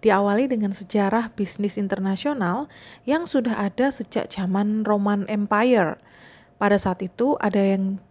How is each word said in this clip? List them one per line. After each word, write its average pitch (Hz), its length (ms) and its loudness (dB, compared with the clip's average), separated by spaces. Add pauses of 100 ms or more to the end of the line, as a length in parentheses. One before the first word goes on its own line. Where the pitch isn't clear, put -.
diawali 202 480 2
dengan 208 240 -2
sejarah 208 640 0
bisnis 202 400 -4
internasional 196 960 -2 (320)
yang 320 240 -2
sudah 240 320 0
ada 247 320 0
sejak - 400 -6
zaman 202 560 0
Roman 202 400 0
Empire. 208 720 2 (560)
Pada 202 240 2
saat 190 240 -2
itu 240 320 0
ada 202 240 0
yang 196 400 0 (100)